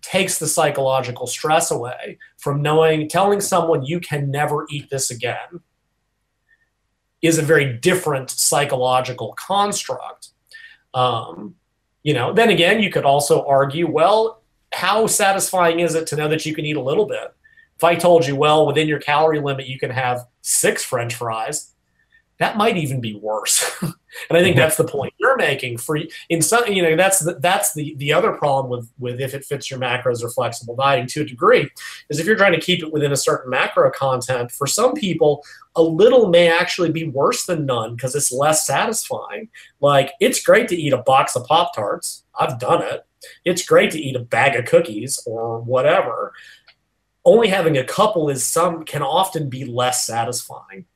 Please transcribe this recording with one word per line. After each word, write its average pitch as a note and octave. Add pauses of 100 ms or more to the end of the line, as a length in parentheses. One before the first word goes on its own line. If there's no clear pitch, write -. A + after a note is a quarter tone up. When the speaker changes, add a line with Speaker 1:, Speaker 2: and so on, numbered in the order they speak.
Speaker 1:
takes F#3
the D#3+
psychological C3
stress D#3
away - (200)
from D3
knowing, D#3
telling G3
someone E3
you E3+
can C#3+
never D3
eat C#3+
this C3+
again A#2 (1600)
is D#3+
a D#3+
very C#3+
different D#3
psychological B2+
construct. - (640)
Um, B2+ (480)
you D3
know, D#3
then A3+
again, F#3+
you F#3+
could C#3+
also C#3+
argue, C#3
well, G3+ (300)
how G#3
satisfying F#3
is D#3+
it D#3+
to D3
know D3+
that D#3
you D#3
can D3+
eat D3+
a C#3
little D#3+
bit? A2+ (440)
If -
I E3+
told E3
you, C#3
"Well, D3+
within D3+
your D3
calorie D3+
limit, C3+
you C3
can C3+
have B2 (160)
six -
French A#2
fries," A#2 (680)
that G3
might A3+
even C#3
be A2
worse. G#2 (180)
<laughs> D#3 (360)
And D#3+
I F3
think F#3
Speaker 2:
Mm-hmm. -
Speaker 1:
that's D#3+
the D#3+
point C3+
you're B3+
making. C3
For, D3+ (320)
in E3
some, A#3
you F#3+
know, D#3+
that's F#3+
the, E3
that's F#3+
the, D3
the C#3+
other F#3+
problem C3+
with, A#2+ (120)
with B2
if C3
it C#3
fits -
your B2+
macros A#2
or A2+
flexible -
dieting C3
to D3+
a D3
degree, D#3 (420)
is C#3+
if E3
you're G#3+
trying F#3+
to D#3
keep F3
it D#3
within D3
a C#3
certain C#3
macro C#3+
content, B2+
for C#3
some A#3
people, E3 (320)
a E3+
little G3+
may E3+
actually E3+
be D#3+
worse D#3
than D#3
none A#2+
'cause B2+
it's C#3+
less D3
satisfying. G#3+ (320)
Like, C#3
it's -
great G#3+
to -
eat D3
a C3
box C3+
of B2
Pop-Tarts. - (160)
I've C#3+
done D3
it. A2+ (420)
It's F3
great F#3
to D#3
eat C3+
a B2
bag A#2
of B2+
cookies B2+
or A2+
whatever. B2+ (920)
Only G#3
having E3
a B2+
couple F#3
is B2+
some, E3
can C#3+
often D#3
be B2+
less B2
satisfying. A#2+ (100)